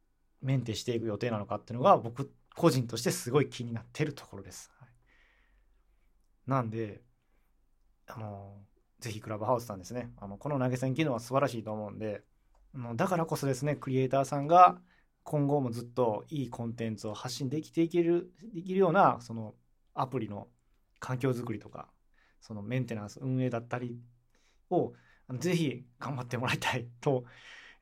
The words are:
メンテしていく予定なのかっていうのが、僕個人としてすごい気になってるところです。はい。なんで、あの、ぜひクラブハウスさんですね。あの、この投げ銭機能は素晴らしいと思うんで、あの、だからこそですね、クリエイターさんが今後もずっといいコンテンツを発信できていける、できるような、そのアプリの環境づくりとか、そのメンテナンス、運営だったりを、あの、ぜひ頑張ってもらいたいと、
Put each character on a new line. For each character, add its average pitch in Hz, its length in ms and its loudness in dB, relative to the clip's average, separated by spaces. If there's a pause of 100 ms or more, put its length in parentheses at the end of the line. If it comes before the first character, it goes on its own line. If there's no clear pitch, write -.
(420)
メ 135 140 2
ン 123 60 2
テ 110 120 -4
し - 100 -6
て 120 100 -2
い 113 60 0
く 113 60 -4
予 107 100 -2
定 120 140 0
な 107 80 0
の 101 80 -4
か 104 100 -4
っ - 80 -6
て - 80 -10
い 117 40 -4
う - 20 -4
の 131 60 0
が、 185 120 10
僕 117 340 -4 (240)
個 170 140 6
人 123 180 4
と 120 120 -6
し - 40 -4
て 180 80 2
す 143 200 -2
ご 139 100 6
い 131 80 2
気 - 160 -8
に 117 80 -6
な 117 80 -4
っ - 100 -16
て - 140 0
る 143 80 -4
と - 140 -14
こ 101 100 -16
ろ 98 60 -12
で 90 100 -16
す。 - 260 -18
は 127 60 -20
い。 - 40 -20 (1600)
な 131 140 2
ん 113 80 -2
で、 107 320 -6 (1040)
あ - 120 -12
の、 101 400 -12 (420)
ぜ 117 100 -8
ひ 104 120 -8
ク 110 80 -8
ラ 107 80 -4
ブ 107 80 -2
ハ 127 80 4
ウ 120 80 0
ス 120 40 -12
さ 107 80 -6
ん 95 40 -10
で 87 80 -14
す 117 80 -10
ね。 120 240 -6
あ 101 100 -10
の、 101 80 -10
こ 143 140 -6
の 143 80 0
投 127 100 2
げ 127 80 0
銭 131 160 0
機 156 140 2
能 131 80 0
は 110 40 -2
素 117 140 -8
晴 135 80 4
ら 139 80 4
し 117 100 -4
い 107 40 -8
と 107 100 -6
思 107 160 -6
う - 20 -10
ん 98 80 -12
で、 104 240 -6 (520)
あ 135 40 -8
の、 117 180 -6
だ 185 120 2
か 185 80 2
ら 165 80 2
こ 160 120 -2
そ 143 100 -2
で 135 80 4
す 127 100 -4
ね、 147 120 2
ク - 120 -8
リ 131 80 2
エ 131 80 6
イ 131 60 0
タ 135 100 6
ー 135 60 6
さ 147 140 -2
ん 143 60 -2
が 175 320 8 (440)
今 147 240 0
後 143 160 2
も 120 80 -2
ず 120 100 -6
っ 123 60 -8
と 120 420 0
い 143 160 -4
い 120 60 -10
コ 117 160 -6
ン 117 80 -6
テ 117 160 -4
ン 107 60 -4
ツ 110 120 -8
を 104 60 -6
発 127 220 -8
信 139 120 -4
で 147 140 -2
き - 80 -12
て 165 100 0
い 165 80 4
け 170 140 2
る、 175 280 2 (220)
で 170 100 -6
き 185 120 -4
る 190 40 2
よ 185 120 8
う - 20 2
な、 139 300 6
そ - 100 -12
の 110 220 -8 (400)
ア 139 120 0
プ 131 140 -2
リ 104 80 -6
の 101 200 -10 (520)
環 127 180 -4
境 135 120 2
づ 120 140 0
く 117 100 -4
り 101 40 -6
と - 120 -14
か、 - 180 -14 (540)
そ - 100 -14
の 104 80 -8
メ 117 180 -2
ン 127 60 0
テ 123 100 -6
ナ 104 120 -8
ン - 20 -10
ス、 - 120 -16
運 131 220 0
営 127 60 2
だ 120 120 -2
っ 120 60 -14
た 123 120 -4
り 120 200 -8 (720)
を、 156 240 0 (340)
あ 131 60 -8
の、 127 60 -4
ぜ 170 180 0
ひ 131 300 0 (120)
頑 131 160 -6
張 123 100 -6
っ - 20 -14
て 120 100 -4
も 123 100 -2
ら 110 60 0
い 151 60 -2
た - 180 0
い 120 100 -4 (140)
と、 127 240 2 (580)